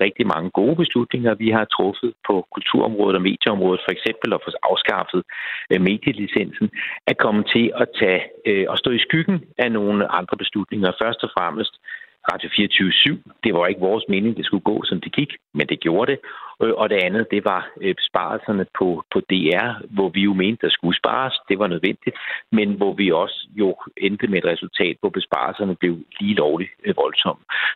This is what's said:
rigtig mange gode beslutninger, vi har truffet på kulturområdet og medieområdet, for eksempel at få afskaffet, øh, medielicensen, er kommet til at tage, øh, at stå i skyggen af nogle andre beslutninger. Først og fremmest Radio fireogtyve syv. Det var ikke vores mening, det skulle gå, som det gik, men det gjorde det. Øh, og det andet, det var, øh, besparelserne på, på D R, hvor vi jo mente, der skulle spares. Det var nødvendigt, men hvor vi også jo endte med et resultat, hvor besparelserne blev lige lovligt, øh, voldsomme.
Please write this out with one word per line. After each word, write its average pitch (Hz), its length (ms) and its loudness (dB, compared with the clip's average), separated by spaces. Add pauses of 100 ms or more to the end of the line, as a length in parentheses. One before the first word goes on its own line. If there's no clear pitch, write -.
rigtig 104 220 0
mange 85 220 0
gode 117 260 2
beslutninger, 123 600 0
vi 110 140 0
har 110 160 4
truffet 101 480 0 (140)
på 95 280 0
kulturområdet 101 600 2
og 92 60 0
medieområdet, 95 640 2
for 98 60 2
eksempel 110 420 -2
at - 120 0
få 87 60 -6 (180)
afskaffet, 92 520 0 (500)
øh, 92 100 6
medielicensen, 104 880 0 (380)
er 101 60 4
kommet 107 320 2 (100)
til 117 160 4 (100)
at 120 60 4 (120)
tage, 92 220 4 (240)
øh, 98 260 2
at 107 80 -2
stå - 120 0
i 117 160 2
skyggen 165 300 2 (200)
af 120 140 2
nogle 104 400 2
andre 90 260 0
beslutninger. 98 540 -2 (100)
Først 113 220 0
og 120 140 -4
fremmest 87 380 -4 (580)
Radio 92 220 -8
fireogtyve 98 380 2
syv. - 240 2 (260)
Det 110 100 2
var 87 140 2
ikke 95 220 -2
vores 107 200 0
mening, 104 280 0
det - 80 -6
skulle 101 260 0
gå, 110 120 -2
som 90 180 -4
det - 120 -10
gik, 147 180 -2 (220)
men 73 140 0
det 76 120 -2
gjorde 98 320 2
det. 135 80 -4 (440)
Øh, 113 180 2
og 110 80 2
det 104 180 2
andet, 110 240 0
det 101 140 0
var, 92 160 0 (200)
øh, 92 140 0
besparelserne 95 720 -2 (140)
på, 95 80 2 (260)
på 98 60 0
D - 140 -2 (320)
R, - 20 -2 (280)
hvor 95 140 2
vi 95 120 -2
jo 101 120 4
mente, 95 320 2
der 80 120 0
skulle 85 200 0
spares. 123 380 -2 (140)
Det 95 100 0
var 104 80 2
nødvendigt, 87 480 -2 (360)
men 107 180 4 (100)
hvor 98 140 -2
vi 90 180 2
også 85 360 -2 (140)
jo 95 80 4 (280)
endte 101 300 -2
med 98 100 0
et 85 80 0
resultat, 87 540 -2
hvor 101 100 -2
besparelserne 87 680 -4
blev 87 180 0 (260)
lige 101 160 0
lovligt, 78 360 0 (140)
øh, 98 120 0
voldsomme. - 460 -2 (320)